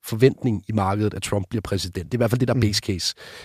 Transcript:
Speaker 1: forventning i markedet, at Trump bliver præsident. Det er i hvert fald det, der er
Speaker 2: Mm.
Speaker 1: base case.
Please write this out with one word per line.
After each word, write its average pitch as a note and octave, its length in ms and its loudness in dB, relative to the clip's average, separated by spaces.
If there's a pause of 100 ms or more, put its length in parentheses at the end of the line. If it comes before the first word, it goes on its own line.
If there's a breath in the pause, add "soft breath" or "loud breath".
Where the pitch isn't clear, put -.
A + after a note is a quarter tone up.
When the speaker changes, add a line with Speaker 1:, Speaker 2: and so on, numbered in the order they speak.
Speaker 1:
forventning A2+ 640 2
i G#2+ 40 -4
markedet, G#2 420 2
at - 80 -8
Trump G#2 280 -2
bliver A2+ 120 -2
præsident. F2+ 500 -4
Det - 20 0
er - 20 0
i A#2 40 0
hvert A#2 100 4
fald A#2+ 100 2
det, B2 80 2
der A#2+ 60 0
er - 20 0
Speaker 2:
Mm. B2 40 2
Speaker 1:
base G#2 200 -2
case. - 340 -2 (300 loud breath)